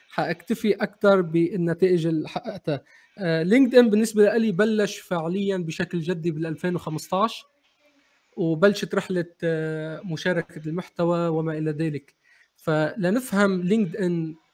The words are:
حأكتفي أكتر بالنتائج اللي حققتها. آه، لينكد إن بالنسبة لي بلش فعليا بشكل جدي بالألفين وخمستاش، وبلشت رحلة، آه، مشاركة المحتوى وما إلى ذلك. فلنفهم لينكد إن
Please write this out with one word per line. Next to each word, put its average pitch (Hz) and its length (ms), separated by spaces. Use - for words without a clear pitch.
حأكتفي 170 640
أكتر 196 480
بالنتائج 170 840
اللي 156 220
حققتها. - 540
آه، 165 260
لينكد 240 320
إن 240 140
بالنسبة 208 480
لي 226 140
بلش 208 460
فعليا 185 600
بشكل 175 420
جدي 170 320
بالألفين 165 440
وخمستاش، 175 680
وبلشت 185 580
رحلة، 180 300
آه، 156 600
مشاركة 165 640
المحتوى 170 580
وما 160 300
إلى 156 140
ذلك. 151 440
فلنفهم 190 1040
لينكد 180 340
إن 170 400